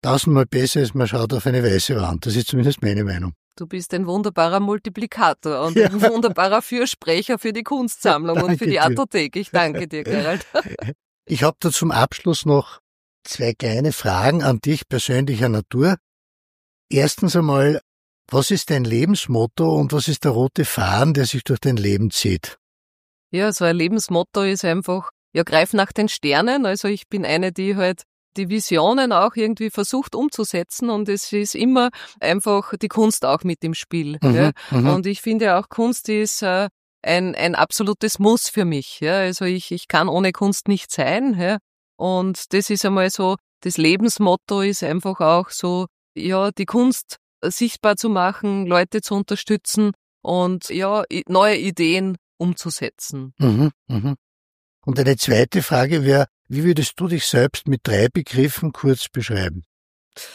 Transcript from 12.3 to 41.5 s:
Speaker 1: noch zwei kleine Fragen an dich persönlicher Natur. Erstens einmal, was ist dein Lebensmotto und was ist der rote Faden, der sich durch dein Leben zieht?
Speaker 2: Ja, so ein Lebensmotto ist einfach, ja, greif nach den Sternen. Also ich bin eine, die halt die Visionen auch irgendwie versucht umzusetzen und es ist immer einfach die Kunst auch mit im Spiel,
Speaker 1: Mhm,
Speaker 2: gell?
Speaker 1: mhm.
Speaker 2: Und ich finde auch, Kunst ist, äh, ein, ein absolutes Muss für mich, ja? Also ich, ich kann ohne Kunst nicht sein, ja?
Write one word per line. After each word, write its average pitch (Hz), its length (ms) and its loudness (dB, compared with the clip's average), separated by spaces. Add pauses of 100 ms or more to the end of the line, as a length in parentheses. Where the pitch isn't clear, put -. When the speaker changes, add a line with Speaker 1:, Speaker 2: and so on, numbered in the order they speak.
Speaker 1:
noch 143 340 2 (440)
zwei - 300 -4
kleine 127 380 0
Fragen 117 500 0
an 127 180 2
dich 143 280 -2
persönlicher 127 600 0
Natur. 123 480 2 (920)
Erstens 151 460 2
einmal, 147 440 4 (500)
was 135 200 2
ist - 200 -2
dein 131 140 2
Lebensmotto 131 920 0
und 147 160 0
was 147 160 0
ist 147 160 -4
der 143 80 2
rote 131 320 0
Faden, 113 500 0
der 135 120 2
sich 123 180 -4
durch 127 160 0
dein 131 160 0
Leben 101 340 0
zieht? - 480 -4 (720)
Speaker 2:
Ja, 196 220 0
so 180 120 -2
ein 170 120 2
Lebensmotto 180 680 0
ist 196 220 -2
einfach, 180 460 -2 (220)
ja, 165 120 0
greif 160 280 2
nach 196 200 0
den 214 160 0
Sternen. 214 580 0
Also 196 220 -2
ich 202 200 -6
bin 208 160 -4
eine, 175 280 -2
die 190 240 -2
halt 185 260 -2 (340)
die 190 120 -4
Visionen 214 640 2
auch 196 220 2
irgendwie 220 360 -2
versucht 254 440 -4
umzusetzen 233 760 -4
und 208 180 -2
es 202 240 -4
ist 208 240 -2
immer 247 340 4 (300)
einfach 202 600 0
die 214 80 -4
Kunst 220 360 2
auch 139 180 0
mit 175 220 -4
im 160 100 -2
Spiel, 151 480 -6
Speaker 1:
Mhm, 135 100 6
Speaker 2:
gell? 139 200 4 (180)
Speaker 1:
mhm. 127 180 2
Speaker 2:
Und 180 180 2
ich 202 140 -4
finde 220 360 2
auch, 196 120 -2
Kunst 233 400 -2
ist, 214 340 -2
äh, 190 260 0 (340)
ein, 180 320 0
ein 170 220 -2
absolutes 208 640 -2
Muss 220 280 4
für 208 160 0
mich, 151 360 -4
ja? 170 180 0
Also 185 280 -2
ich, 180 260 -4
ich - 160 -10
kann 175 200 2
ohne 180 240 2
Kunst 202 360 -2
nicht 202 240 -2
sein, 226 480 0
ja? 190 180 0 (380)